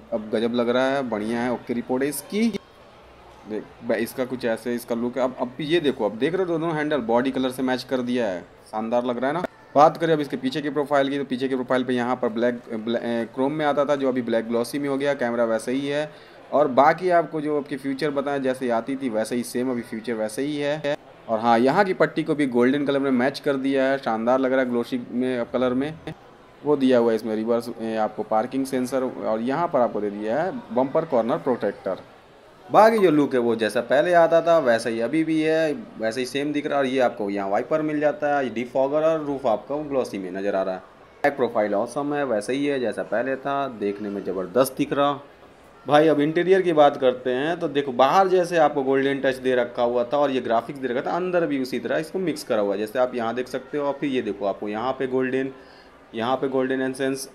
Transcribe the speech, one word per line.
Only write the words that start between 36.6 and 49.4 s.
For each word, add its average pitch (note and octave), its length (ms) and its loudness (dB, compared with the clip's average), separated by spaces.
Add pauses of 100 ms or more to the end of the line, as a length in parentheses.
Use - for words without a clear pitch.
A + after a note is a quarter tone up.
रहा C#3+ 80 -2
है। C#3 100 2
और B2+ 40 0
ये C3 120 0
आपको A#2+ 300 0
यहाँ G2 180 -2
wiper C3 340 0
मिल D3+ 180 -2
जाता D3 360 0
है, C#3 80 0
ये A#2 80 -4
defogger C3+ 520 0
और D#3+ 200 0
roof C#3 220 -4
आपका B2+ 380 0
glossy B2 340 -2
में F#2 140 -8
नज़र G2 240 -2
आ F#2+ 60 2
रहा F#2 120 -4
है। F#2 60 -8 (440)
बैक C#3 120 2
profile A2+ 400 0
ऑसम C#3+ 380 -4
है, C#3+ 120 -2
वैसा A2+ 260 -2
ही C#3+ 140 -2
है C#3+ 140 0
जैसा G#2 240 -2
पहले B2+ 340 -2
था, C#3 320 -4
देखने G#2 400 -4
में G2 140 -6
ज़बरदस्त F#2+ 540 0
दिख C#3+ 140 -2
रहा। C#3+ 280 0 (640)
भाई D3+ 220 6
अब D3 120 4
interior E3+ 420 4
की F3 100 2
बात C#3+ 240 6
करते B2+ 340 0
हैं, D3+ 300 -2
तो E3 80 -2
देखो C#3+ 240 -2
बाहर D3+ 360 6
जैसे F3 300 2
आपको C#3+ 240 4
golden C3+ 380 2
touch C3 160 2
दे B2+ 180 0